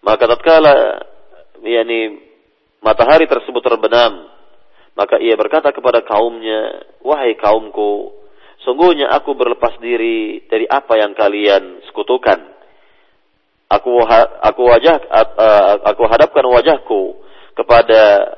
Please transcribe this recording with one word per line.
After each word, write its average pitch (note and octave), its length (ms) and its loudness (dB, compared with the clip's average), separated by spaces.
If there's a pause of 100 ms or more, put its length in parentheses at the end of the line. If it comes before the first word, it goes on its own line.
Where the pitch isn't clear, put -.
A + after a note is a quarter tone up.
Maka A2 240 0
tatkala, C3 720 2 (580)
yakni, A2+ 640 -4 (540)
matahari A#2+ 480 2
tersebut A#2+ 320 -4
terbenam, A2+ 720 -2 (640)
maka - 240 -2
ia A2+ 160 0
berkata C#3+ 400 -2
kepada A#2+ 320 -2
kaumnya, A2+ 800 -6 (160)
"Wahai C3 320 -4
kaumku, G#2 800 -4 (480)
sungguhnya D3 560 0
aku C#3+ 160 -6
berlepas A#2+ 480 -4
diri A2+ 640 -6
dari A2+ 240 -4
apa B2 240 -2
yang G#2 240 0
kalian G2+ 720 -2
sekutukan. A2 480 -2 (1300)
Aku A#2+ 400 -2
ha-, A2+ 240 2 (160)
aku A2 160 -2
wajah, B2 320 4 (160)
at-, - 260 0
eh, G#2 380 4 (160)
aku A2 160 -2
hadapkan C3 400 2
wajahku B2 720 0 (400)
kepada A2 800 4